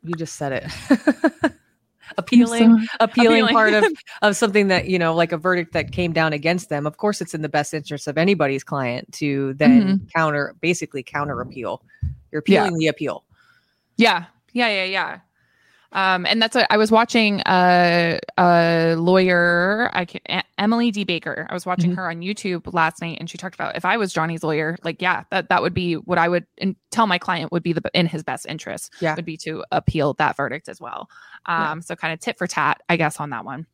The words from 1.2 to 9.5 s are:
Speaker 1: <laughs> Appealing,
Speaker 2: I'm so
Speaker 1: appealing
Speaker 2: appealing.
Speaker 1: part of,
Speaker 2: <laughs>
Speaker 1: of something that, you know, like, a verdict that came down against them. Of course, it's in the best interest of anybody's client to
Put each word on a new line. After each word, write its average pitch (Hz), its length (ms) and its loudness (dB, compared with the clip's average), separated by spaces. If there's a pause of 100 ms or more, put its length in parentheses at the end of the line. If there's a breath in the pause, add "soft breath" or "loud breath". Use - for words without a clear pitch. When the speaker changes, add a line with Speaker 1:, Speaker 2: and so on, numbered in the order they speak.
Speaker 1:
<laughs> - 60 -20 (560 loud breath)
Appealing, 233 540 4
Speaker 2:
I'm 220 120 6
so 226 40 -10 (120)
Speaker 1:
appealing 233 280 4 (160)
Speaker 2:
appealing. 226 100 2
Speaker 1:
part 220 180 6
of, 214 120 4 (200)
Speaker 2:
<laughs> - 180 -12
Speaker 1:
of 208 140 2
something 202 320 2
that, 180 180 2
you 185 120 0
know, 165 160 2
like, 170 180 2
a 170 60 -4
verdict 175 340 -2
that 160 200 -4
came 175 200 -2
down 160 220 0
against 165 340 -2
them. 147 180 -4
Of 151 120 -8
course, 208 240 -2
it's 170 100 -12
in 160 80 -6
the 151 80 -6
best 147 240 -2
interest 147 340 -10
of 147 120 -4
anybody's 156 460 2
client 127 500 -6
to 139 400 -2